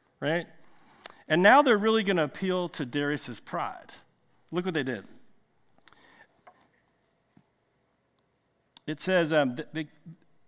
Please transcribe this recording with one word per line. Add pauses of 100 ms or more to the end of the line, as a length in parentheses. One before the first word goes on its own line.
(200)
Right? (840)
And
now
they're
really
gonna
appeal
to
Darius's
pride. (580)
Look
what
they
did. (3750)
It
says,
um,
th-,
they, (600)